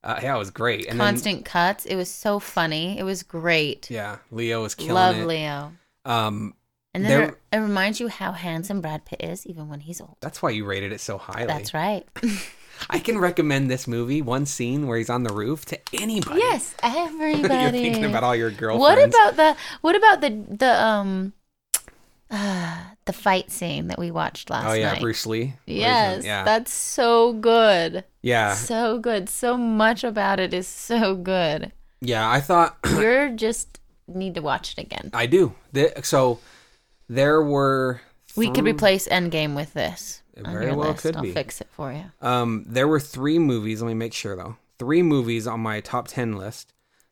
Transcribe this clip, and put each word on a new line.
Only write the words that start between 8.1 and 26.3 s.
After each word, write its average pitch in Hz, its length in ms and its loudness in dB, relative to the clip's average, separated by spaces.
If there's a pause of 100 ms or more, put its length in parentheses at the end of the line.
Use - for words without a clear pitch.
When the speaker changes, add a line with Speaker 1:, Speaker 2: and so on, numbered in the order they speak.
Speaker 2:
handsome 180 500 -6
Brad 156 240 -6
Pitt - 160 -12
is, 165 240 -10
even 160 220 -14
when 147 140 -14
he's 165 200 -14
old. - 200 -20
Speaker 1:
That's - 200 -10
why 165 100 0
you 107 140 -4
rated 98 280 -4
it 101 80 -12
so 98 160 -8
highly. 110 300 -8
Speaker 2:
That's 147 260 -6
right. 180 340 -4 (400)
<laughs> - 420 -18
Speaker 1:
I - 100 0
can - 200 -2
recommend 151 500 2
this 127 200 -4
movie, 120 320 -2
one 131 240 -2
scene 139 420 -2
where 117 100 0
he's 117 120 -4
on 123 140 0
the 110 100 -2
roof, 113 320 -4
to - 140 -10 (140)
anybody. 220 460 -2
Speaker 2:
Yes, 440 380 0
Speaker 1:
<laughs> - 60 -6
Speaker 2:
everybody. 302 800 0
Speaker 1:
You're 254 100 2
thinking 233 340 0
about 117 180 0
all 123 140 2
your 113 140 0
Speaker 2:
What 101 60 -12
Speaker 1:
girlfriends. 277 580 6
Speaker 2:
about 427 200 8
the, 311 220 6 (240)
what 339 160 4
about 403 240 8
the, 277 80 2 (280)
the, 254 260 4
um, 196 500 0 (1000)
uh, 185 460 -4 (280)
the 190 80 -4
fight - 380 0
scene 170 360 -6
that 175 100 -6
we 170 140 -6
watched - 380 -6
last 113 200 -4
Speaker 1:
Oh, 110 40 2
yeah, 107 200 0
Speaker 2:
night? - 80 -4
Speaker 1:
Bruce 113 240 -2
Lee. 113 300 -4 (100)
Speaker 2:
Yes, 214 580 0
Speaker 1:
Yeah. 202 200 -2